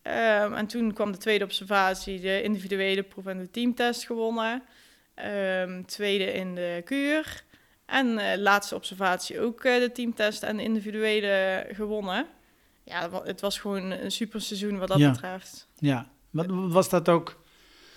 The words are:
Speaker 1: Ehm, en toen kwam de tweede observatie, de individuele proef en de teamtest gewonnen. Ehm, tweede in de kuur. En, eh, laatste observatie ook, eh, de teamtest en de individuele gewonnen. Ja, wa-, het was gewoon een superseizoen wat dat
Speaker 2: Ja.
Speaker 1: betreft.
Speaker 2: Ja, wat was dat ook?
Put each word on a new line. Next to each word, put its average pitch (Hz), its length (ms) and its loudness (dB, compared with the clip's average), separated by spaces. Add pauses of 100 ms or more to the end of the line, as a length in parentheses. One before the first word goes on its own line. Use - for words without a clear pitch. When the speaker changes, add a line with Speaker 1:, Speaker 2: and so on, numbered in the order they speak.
Speaker 1:
Ehm, 214 520 2
en 214 140 -4
toen 226 260 -2
kwam 208 180 -2
de 190 60 -8
tweede 208 260 4
observatie, 190 760 0
de 190 220 0
individuele 196 640 0
proef 196 220 -12
en 190 120 -6
de 185 140 -10
teamtest 240 540 0
gewonnen. 226 560 -2 (540)
Ehm, 185 680 -2
tweede 202 500 0
in 185 220 -4
de 175 300 -4
kuur. 285 580 -2 (420)
En, 247 320 2
eh, 190 220 0
laatste 202 360 2
observatie 185 640 -2
ook, 233 240 -2
eh, 247 160 4
de 247 120 2
teamtest 226 520 -2
en 214 140 -4
de - 60 -6
individuele 208 1080 0
gewonnen. 208 540 -4 (580)
Ja, 170 260 -6
wa-, 185 140 -6
het 190 180 -8
was 196 180 -2
gewoon 190 320 -4
een 196 200 -6
superseizoen 208 680 -4
wat 185 100 -2
dat 190 100 4
Speaker 2:
Ja. 147 140 8
Speaker 1:
betreft. 185 560 -6 (100)
Speaker 2:
Ja, 143 300 0 (220)
wat 160 200 -2
was 185 400 4
dat 175 200 4
ook? - 360 2 (520)